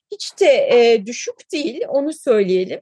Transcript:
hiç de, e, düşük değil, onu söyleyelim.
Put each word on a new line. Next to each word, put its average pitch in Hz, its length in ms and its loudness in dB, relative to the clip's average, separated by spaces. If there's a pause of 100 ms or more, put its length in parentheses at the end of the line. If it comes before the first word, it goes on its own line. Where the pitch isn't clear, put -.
(120)
hiç - 280 -14
de, 359 320 4
e, 233 340 4
düşük - 460 -14
değil, 311 360 -6
onu 285 240 -4
söyleyelim. 190 680 0